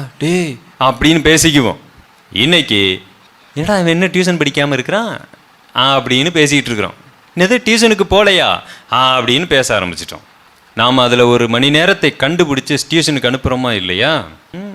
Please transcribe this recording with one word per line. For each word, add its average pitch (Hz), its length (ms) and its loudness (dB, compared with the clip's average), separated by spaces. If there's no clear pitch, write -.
டே" 160 400 -4
அப்படின்னு 135 420 2
பேசிக்குவோம். 147 560 2
இன்னைக்கு, 107 720 0
"என்னடா 185 240 -2
இவன் 170 120 0
என்ன 175 140 0
டியூஷன் 180 340 0
படிக்காம 143 340 -2
இருக்கிறான்?" 170 460 -4
அப்படின்னு 127 540 0
பேசிக்கிட்டு 147 400 0
இருக்கிறோம். 104 240 -4
"என்னது 214 300 0
டியூஷனுக்கு 214 440 2
போலையா?" 185 520 2
அப்படின்னு 131 540 0
பேச 127 340 0
ஆரம்பிச்சிட்டோம். 82 440 -8
நாம 123 280 2
அதுல 120 240 4
ஒரு 120 200 2
மணி 120 220 0
நேரத்தை 160 500 0
கண்டுபிடிச்சு 147 580 -2
டியூஷனுக்கு 143 440 0
அனுப்புறோமா 127 380 -2
இல்லையா? 101 540 -2
ம், 165 60 -14